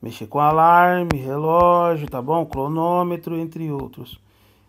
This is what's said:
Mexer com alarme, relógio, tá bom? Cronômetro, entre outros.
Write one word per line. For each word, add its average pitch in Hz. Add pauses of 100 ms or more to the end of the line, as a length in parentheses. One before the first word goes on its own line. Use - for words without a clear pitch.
Mexer 113
com 135
alarme, 170
relógio, 165
tá 127
bom? 156
Cronômetro, 165
entre 165
outros. 135 (500)